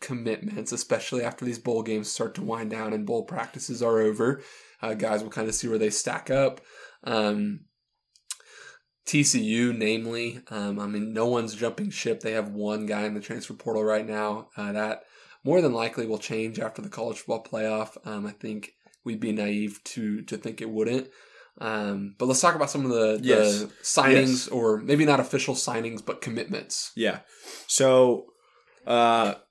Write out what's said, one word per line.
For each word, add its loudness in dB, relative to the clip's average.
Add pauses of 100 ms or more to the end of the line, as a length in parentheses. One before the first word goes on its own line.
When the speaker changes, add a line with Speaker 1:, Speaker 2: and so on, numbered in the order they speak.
Speaker 1:
commitments, -6
especially -2
after -6
these -4
bowl -2
games -4
start -4
to -8
wind -6
down -4
and -4
bowl -2
practices -6
are 4
over. 2 (400)
Uh, -4
guys 0
will -10
kinda -4
see -4
where 0
they 2
stack -4
up. 2 (420)
Um, 0 (1400)
T 2
C 4
U, 2
namely, -2 (100)
um, -4
I -4
mean, -4
no 2
one's 0
jumping -4
ship. -4
They -4
have -2
one -4
guy -2
in -4
the -6
transfer -10
portal -2
right 2
now. -4
Uh, -6
that -4 (400)
more 4
than 2
likely -2
will -2
change -6
after -8
the -12
college -8
football -4
playoff. -4 (100)
Um, -6
I -8
think -10 (320)
we'd -6
be -2
naive -2
to, -6
to -8
think -10
it -8
wouldn't. 0 (540)
Um, -4
but -2
let's 2
talk 6
about 0
some -2
of 0
the, 4
the -2
Speaker 2:
Yes. 6 (200)
Speaker 1:
signings, 6
Speaker 2:
Yes. 0
Speaker 1:
or 2
maybe 4
not 6
official -2
signings, -4
but -6
commitments. -6
Speaker 2:
Yeah. 0 (480)
So, 6 (640)
uh, 4 (160)